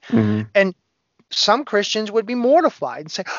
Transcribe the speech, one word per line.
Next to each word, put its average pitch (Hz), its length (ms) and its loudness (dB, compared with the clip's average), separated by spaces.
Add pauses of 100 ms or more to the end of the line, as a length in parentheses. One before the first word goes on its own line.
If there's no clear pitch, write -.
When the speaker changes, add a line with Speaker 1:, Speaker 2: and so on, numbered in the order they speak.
(100)
Speaker 1:
Mm-hmm. 107 320 2 (120)
Speaker 2:
And 190 220 2 (540)
some 247 340 2
Christians 208 480 -2
would 220 120 0
be 240 120 -6
mortified 247 640 2
and 156 100 -16
say, 190 140 -8 (140)